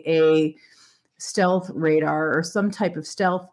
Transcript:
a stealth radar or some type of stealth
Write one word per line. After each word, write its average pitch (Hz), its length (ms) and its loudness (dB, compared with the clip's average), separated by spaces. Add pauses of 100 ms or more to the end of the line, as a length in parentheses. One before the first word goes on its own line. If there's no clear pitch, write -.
a 160 500 4 (640)
stealth 185 540 0
radar 156 640 0
or 165 60 0
some 202 280 -2
type - 260 -4
of 151 100 -10
stealth 185 460 -2